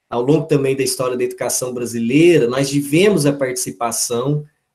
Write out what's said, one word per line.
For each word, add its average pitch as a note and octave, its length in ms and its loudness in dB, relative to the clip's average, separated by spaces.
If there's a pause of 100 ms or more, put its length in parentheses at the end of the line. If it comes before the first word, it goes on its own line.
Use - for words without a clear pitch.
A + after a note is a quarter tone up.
ao A#2+ 140 -4
longo D3+ 240 2
também C3+ 300 0
da B2+ 80 -2
história B2+ 340 -4
da B2 60 -2
educação B2 500 -4
brasileira, A#2+ 760 2
nós C3+ 220 -2
tivemos D3 560 2
a C#3 80 2
participação B2+ 1120 -4 (300)